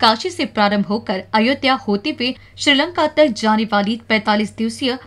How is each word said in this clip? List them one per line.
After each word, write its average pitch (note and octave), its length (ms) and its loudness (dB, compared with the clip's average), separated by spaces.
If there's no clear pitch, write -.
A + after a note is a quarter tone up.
काशी A3+ 300 2
से D#4 160 -6
प्रारंभ G3+ 400 0
होकर G3+ 360 -4
अयोध्या C4 400 2
होते G#3 240 -2
हुए B3+ 240 -4
श्रीलंका D4+ 480 2
तक D4+ 300 2
जाने A3 360 0
वाली G#3 360 0
पैंतालीस G#3+ 480 0
दिवसीय A#3 500 -4